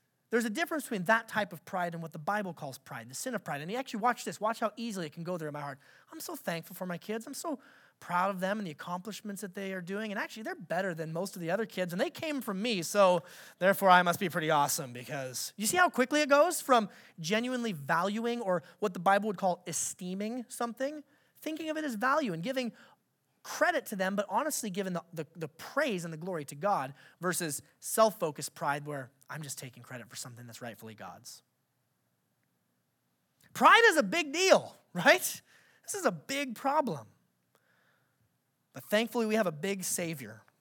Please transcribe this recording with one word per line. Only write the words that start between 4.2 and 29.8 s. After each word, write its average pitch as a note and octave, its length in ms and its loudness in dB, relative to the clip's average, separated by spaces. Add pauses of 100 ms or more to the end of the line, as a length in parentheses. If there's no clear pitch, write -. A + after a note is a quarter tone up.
this. F3 160 -8
Watch A3 200 0
how A3 180 -2
easily G3+ 300 -6
it B2+ 60 -14
can E3+ 100 -10
go F3 140 -4
there D#3 100 -8
in C#3+ 60 -8
my D3 80 -8
heart. C#3+ 180 -10 (320)
"I'm D#4+ 80 -12
so E4+ 160 -10
thankful E3+ 400 -6
for F#3+ 100 -8
my F3 140 -6
kids. A3+ 260 -8
I'm C#4+ 80 -12
so D#4 260 -4 (400)
proud F3+ 300 0
of F#3+ 100 -4
them G3 200 0
and G#3 60 -6
the F3 60 -6
accomplishments F#3 720 -8
that F#3+ 140 -10
they G3 180 -6
are F#3 80 -8
doing. G3+ 280 -6
And G3 80 -6
actually, B3+ 260 -8
they're F4+ 120 -8
better F#3 380 -2
than D#3+ 180 -6
most F#3 240 -4
of F#3 60 -10
the E3 100 -2
other G#3+ 140 0
kids. F#3 260 -4
And F3 80 -2
they E4 100 0
came D4+ 300 -6
from G3 220 -4
me, G#3+ 200 0
so F3+ 420 6 (340)
therefore F#3+ 320 6
I F3+ 140 12
must F3 180 2
be F3 80 0
pretty D#3 220 0
awesome C#3+ 420 2
because," B2+ 640 -8
you G3+ 80 -2
see E4+ 120 0
how F4+ 120 8
quickly C4 320 2
it D4 80 2
goes D4+ 320 6
from A#3 280 4 (300)
genuinely A3+ 540 -2
valuing G3 640 0
or F#3 220 0 (160)
what G#3 160 -2
the G3 60 -8
Bible G3 280 6
would G3 100 -2
call F3+ 280 0
esteeming G3+ 800 -6
something, C4 560 -6 (380)
thinking D#4 300 -4
of D4+ 40 -4
it D#4 80 -4
as C4 120 -2
value C4 380 2
and E3 100 -6
giving B3+ 280 -2 (720)
credit D#4 460 0
to A3 80 -8
them, F#3+ 200 0
but G3+ 140 0
honestly A#3+ 400 -2
giving F#3+ 240 -4
the, E3+ 80 -4 (120)
the, D#3+ 120 -6 (100)
the D#3 120 -8
praise A#3 560 -2
and E3 100 -10
the D#3 40 -10
glory E3 280 -8
to C#3+ 100 -14
God D3 380 0 (260)
versus E3+ 420 -2 (180)
self-focused F3+ 720 0
pride D3 320 -4
where C#3 240 -8 (200)
I'm D3 120 -10
just C#3 160 -12
taking B2 260 -14